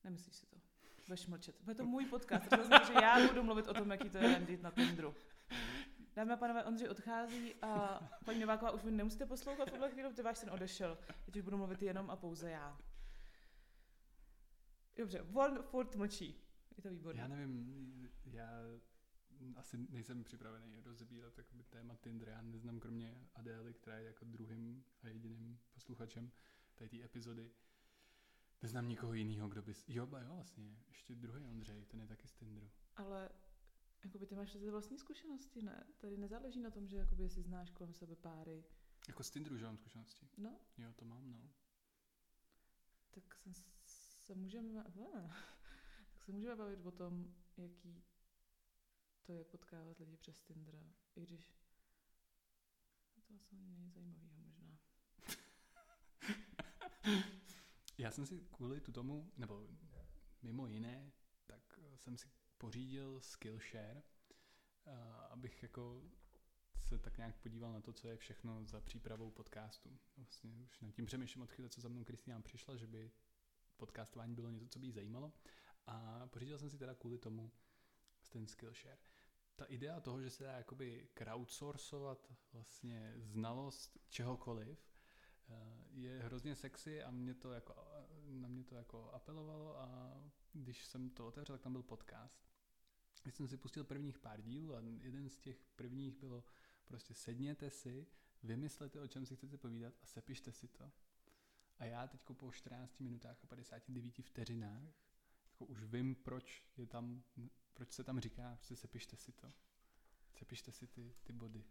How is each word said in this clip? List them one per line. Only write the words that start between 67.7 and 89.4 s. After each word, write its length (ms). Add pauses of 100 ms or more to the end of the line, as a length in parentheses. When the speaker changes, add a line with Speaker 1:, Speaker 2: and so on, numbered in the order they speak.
Speaker 2:
na 80
to, 120
co 140
je 100
všechno 480
za 160
přípravou 500
podcastu. 680 (180)
Vlastně 520
už 100
nad 120
tím 140
přemýšlím 380
od 80
chvíle, 180
co 120
za 80
mnou 140
Kristýna 380
přišla, 340
že 120
by 240 (640)
podcastování 580
bylo 140
něco, 180
co 120
by 80
jí 40
zajímalo. 420 (540)
A 400
pořídil 320
jsem 100
si 80
teda 180
kvůli 220
tomu 340 (800)
ten 180
Skillshare. 500 (580)
Ta 100
idea 340
toho, 220
že 80
se 140
dá 80
jakoby 640
crowdsourcovat 1200 (220)
vlastně 640
znalost 800 (120)
čehokoliv, 840 (600)
eh, 380
je 320
hrozně 320
sexy 480
a 80
mě 220
to 180
jako, 240 (540)
na 180
mě 160
to 120
jako 360
apelovalo 680